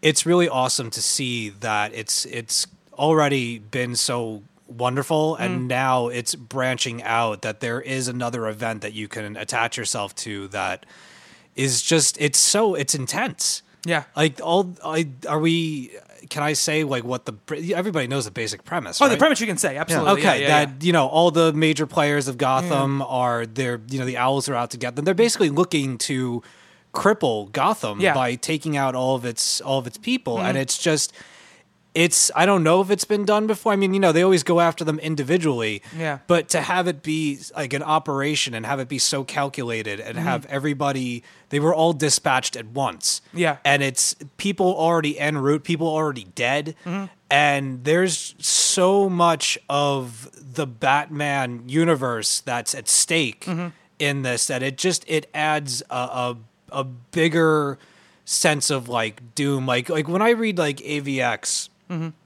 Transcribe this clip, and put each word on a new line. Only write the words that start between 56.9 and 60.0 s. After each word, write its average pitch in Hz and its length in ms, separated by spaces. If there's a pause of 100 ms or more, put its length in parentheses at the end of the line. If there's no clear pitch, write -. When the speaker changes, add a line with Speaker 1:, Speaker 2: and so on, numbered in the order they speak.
Speaker 1:
sense - 460
of, 131 180
like, 113 460
doom. 139 320
Like, 123 240
like, 156 180